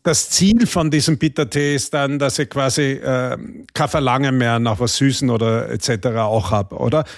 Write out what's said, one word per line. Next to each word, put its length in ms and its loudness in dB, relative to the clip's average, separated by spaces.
Das 260 0
Ziel 380 4
von 240 0
diesem 260 2
Bittertee 580 0
ist 200 -4
dann, 240 -2
dass 200 -2
ich 120 -2
quasi, 520 -2
ähm, 680 -4
kein 160 -2
Verlangen 480 0
mehr 220 2
nach 200 0
was 200 -2
Süßen 320 2
oder 400 0
et 120 -6
cetera 440 0
auch 240 0
hab, 240 -2
oder? 300 0